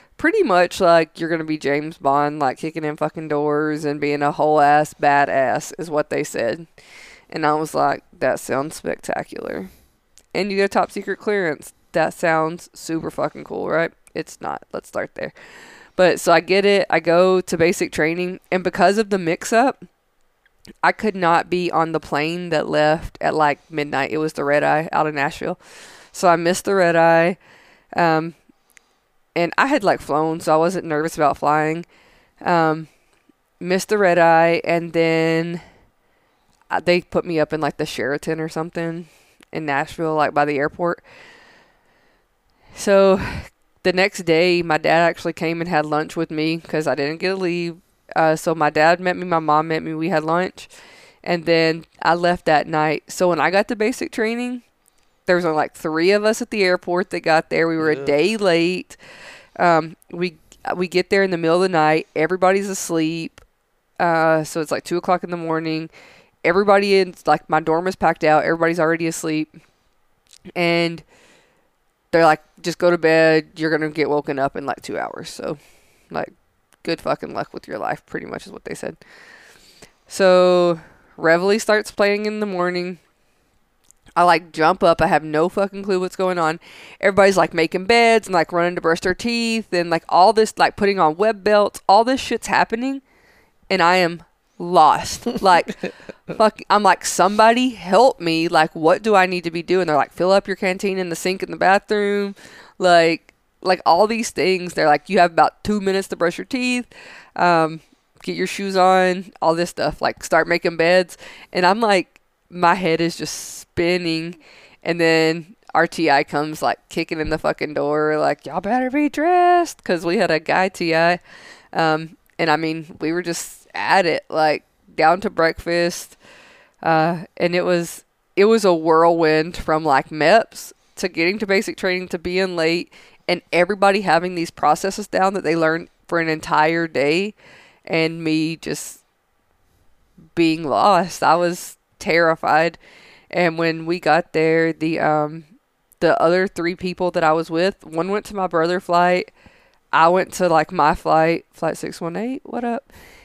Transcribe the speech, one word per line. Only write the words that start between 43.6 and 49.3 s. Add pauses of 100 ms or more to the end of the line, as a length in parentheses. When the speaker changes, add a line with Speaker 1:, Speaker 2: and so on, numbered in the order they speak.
Speaker 1:
the
next
day,
my
dad
actually
came
and
had
lunch
with
me
'cause
I
didn't
get
to
leave. (380)
Uh,
so
my
dad
met
me,
my